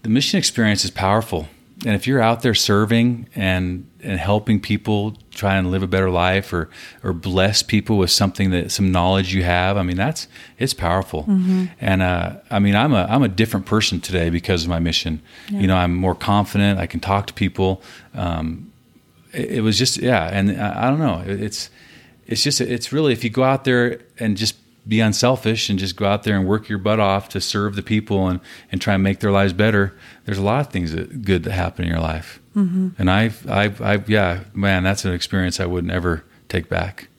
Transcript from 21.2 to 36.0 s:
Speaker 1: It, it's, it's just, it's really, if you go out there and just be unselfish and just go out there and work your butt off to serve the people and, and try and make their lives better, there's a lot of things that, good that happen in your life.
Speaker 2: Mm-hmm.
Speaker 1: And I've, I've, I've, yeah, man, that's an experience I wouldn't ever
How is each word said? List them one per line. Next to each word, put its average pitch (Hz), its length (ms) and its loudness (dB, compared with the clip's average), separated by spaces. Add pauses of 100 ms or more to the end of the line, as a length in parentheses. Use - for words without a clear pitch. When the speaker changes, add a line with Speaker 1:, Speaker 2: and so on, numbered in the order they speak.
Speaker 1:
It, 101 160 -6
it's, - 260 -8 (600)
it's - 160 -2
just, 143 160 0
it's - 320 -4
really, 147 200 2
if 113 120 -2
you 117 60 0
go 123 120 0
out 135 220 2
there 123 380 2 (180)
and 107 160 0
just 107 180 -2 (340)
be 110 120 2
unselfish 113 680 2
and 98 120 0
just 95 160 -4
go 104 100 -2
out 101 160 0
there 104 160 0
and 95 80 2
work 107 220 0
your 104 100 -2
butt 107 220 0
off 101 280 2
to 98 120 -6
serve 101 340 -2
the 101 80 -4
people 104 460 0
and, 90 100 -2 (320)
and 90 100 -4
try 104 140 0
and 95 80 2
make 98 160 2
their 104 140 0
lives 98 200 4
better, 101 400 2 (340)
there's 101 120 -4
a 98 40 -2
lot 107 180 0
of 143 100 -6
things 87 220 -4
that, 82 320 -8
good 92 180 2
that - 80 -6
happen 90 340 -2
in 85 60 -2
your 82 80 0
life. 80 400 -6 (160)
Speaker 2:
Mm-hmm. 185 420 0
Speaker 1:
And 90 140 2
I've, 110 400 0
I've, 101 320 -2
I've, 101 260 -2
yeah, 98 360 0 (100)
man, 98 300 0
that's 98 200 0
an 95 80 -2
experience 90 460 -2
I 92 80 -2
wouldn't 90 260 -4
ever 87 300 -2 (260)